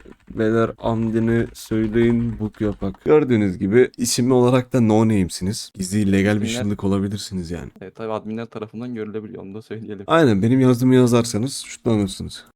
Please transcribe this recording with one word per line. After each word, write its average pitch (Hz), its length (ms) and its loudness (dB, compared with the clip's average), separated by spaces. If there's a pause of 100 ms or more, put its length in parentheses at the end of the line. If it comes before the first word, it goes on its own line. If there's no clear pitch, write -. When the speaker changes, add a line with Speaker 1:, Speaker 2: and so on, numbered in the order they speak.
(300)
Speaker 1:
"Beler 110 480 0
amdini 113 760 0
söyleyin, 113 880 0
book 107 220 -8
yapak." 101 440 -4
Gördüğünüz 120 520 2
gibi 110 400 2
isim 123 340 0
olarak 127 420 2
da 127 80 2
no 110 260 4
name'siniz. 98 640 -2
Gizli 95 260 -4
illegal 98 420 2
bir 110 40 -2
Speaker 2:
İsimler 117 180 -4
Speaker 1:
şıllık 101 200 -4
olabilirsiniz 98 680 -4
yani. 82 200 -10 (100)
Speaker 2:
Evet, 92 140 -16
tabii 110 160 -10
adminler 110 340 -8
tarafından 113 500 -12
görülebiliyor, 104 480 -10
onu 98 100 -14
da 110 80 -14
söyleyelim. 104 460 -12
Speaker 1:
Aynen, 135 340 4
benim 123 180 4
yazdığımı 127 360 4
yazarsanız 120 720 2
şutlanırsınız. 101 800 -4 (100)